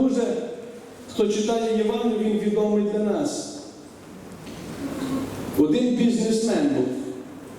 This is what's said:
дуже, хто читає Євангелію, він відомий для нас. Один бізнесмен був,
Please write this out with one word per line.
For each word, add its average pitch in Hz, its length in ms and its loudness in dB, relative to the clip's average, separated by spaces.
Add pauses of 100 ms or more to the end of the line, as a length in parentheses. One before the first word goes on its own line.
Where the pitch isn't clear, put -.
дуже, 240 220 4 (880)
хто 208 160 2
читає 220 500 2
Євангелію, 214 400 2 (120)
він 208 80 2
відомий 208 540 2
для 208 60 0
нас. - 600 0 (2000)
Один 233 380 4
бізнесмен 220 800 4
був, 127 100 2 (720)